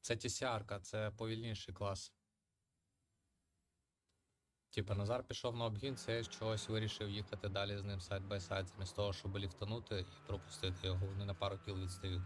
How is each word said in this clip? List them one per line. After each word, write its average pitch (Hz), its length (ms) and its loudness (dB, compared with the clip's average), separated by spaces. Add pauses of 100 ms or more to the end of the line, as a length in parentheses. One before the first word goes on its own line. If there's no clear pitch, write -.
Це 117 140 2
Т 113 140 -2
С - 160 0
Р-ка, 107 340 2
це 107 320 0
повільніший 113 640 -4
клас. 98 400 -2 (2500)
Типа 101 260 2
Назар 110 280 4
пішов 123 320 -2
на 117 100 2
обгін, 120 300 2
це 117 280 2
чогось 110 460 0
вирішив 107 400 2
їхати 101 400 -2
далі 101 280 2
з 101 60 -2
ним 101 160 -2
side 95 280 -2
by 101 120 2
side, 95 260 0
замість 92 300 -6
того, 101 180 4
щоб 95 240 -2
ліфтанути 101 600 -2
і - 280 -6
пропустити 92 600 -2
його. 92 180 4
Вони 98 200 0
на 101 80 0
пару 98 240 2
кіл 95 220 -2
відстають, 92 460 0